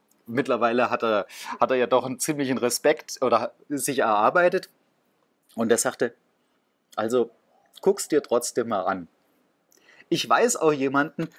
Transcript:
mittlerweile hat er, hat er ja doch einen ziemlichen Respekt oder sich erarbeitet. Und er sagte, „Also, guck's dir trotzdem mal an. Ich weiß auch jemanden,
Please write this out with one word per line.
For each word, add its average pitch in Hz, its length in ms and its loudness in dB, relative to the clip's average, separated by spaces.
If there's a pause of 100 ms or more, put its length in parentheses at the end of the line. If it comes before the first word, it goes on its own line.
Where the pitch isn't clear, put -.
(260)
mittlerweile 120 640 0
hat - 120 -2
er, 107 240 2 (320)
hat 117 120 2
er 131 80 2
ja 120 80 2
doch 123 180 2
einen 127 160 -8
ziemlichen 139 380 -2
Respekt 123 640 0
oder 120 320 0 (160)
sich 139 300 -4
erarbeitet. 131 680 2 (840)
Und 113 160 0
er 113 80 4
sagte, 123 360 -2 (800)
„Also, 113 360 0 (500)
guck's 196 280 0
dir 147 140 2
trotzdem 120 460 -2
mal 101 140 -2
an. 90 260 -4 (1040)
Ich 147 180 -2
weiß 180 280 2
auch 156 160 2
jemanden, 143 680 -2